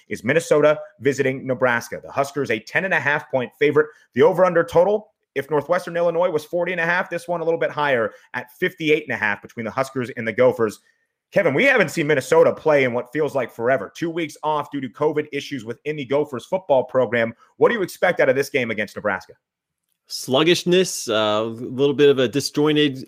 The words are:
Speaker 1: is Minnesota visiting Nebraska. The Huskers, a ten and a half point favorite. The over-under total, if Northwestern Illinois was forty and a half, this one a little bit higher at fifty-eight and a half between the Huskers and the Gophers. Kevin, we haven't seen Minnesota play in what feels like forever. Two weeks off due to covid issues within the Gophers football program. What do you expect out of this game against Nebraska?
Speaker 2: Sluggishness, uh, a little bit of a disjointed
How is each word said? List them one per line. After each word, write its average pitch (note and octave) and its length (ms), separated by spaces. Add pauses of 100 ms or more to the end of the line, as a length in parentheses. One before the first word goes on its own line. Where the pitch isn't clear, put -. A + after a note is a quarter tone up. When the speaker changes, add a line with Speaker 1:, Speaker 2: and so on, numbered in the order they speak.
Speaker 1:
is G2 160
Minnesota D3+ 560 (200)
visiting C3 460
Nebraska. B2 580
The F2+ 80
Huskers, C#3 380
a A2+ 80
ten D#3 280
and F#3 100
a D#3 40
half C#3+ 300
point B2 300
favorite. D3+ 300 (260)
The B2 80
over-under F3 400
total, G3 480 (240)
if C3+ 160
Northwestern E3+ 440
Illinois E3+ 360
was D3+ 120
forty F3 280
and F3 100
a E3 40
half, F3+ 260
this E3+ 160
one F3 140
a - 20
little E3 160
bit D3+ 100
higher C3+ 420 (220)
at B2 180
fifty-eight D#3 520
and B2+ 100
a A2 40
half G#2 260
between A2+ 240
the G#2 40
Huskers C3 460
and A2+ 100
the A2+ 60
Gophers. A#2 460 (500)
Kevin, E3+ 240
we F3+ 120
haven't A#3 260
seen D#3 160
Minnesota D#3 440
play D3 320
in B2 100
what A#2+ 200
feels D3 220
like A#2+ 160
forever. A#2 440
Two E3+ 140
weeks E3 320
off D3 300
due C#3+ 100
to B2+ 80
covid D3+ 420
issues C3+ 340
within D3 320
the C#3 80
Gophers C3+ 420
football C#3+ 360
program. A#2 520 (220)
What D#3 120
do A#3 60
you G#3 80
expect F3 360
out C#3+ 100
of B2+ 60
this C3+ 140
game A#2+ 220
against G#2 240
Nebraska? G2 380 (760)
Speaker 2:
Sluggishness, F3 1000
uh, G#2+ 340
a - 0
little B2 500
bit C#3+ 160
of C3 80
a B2+ 120
disjointed D3 800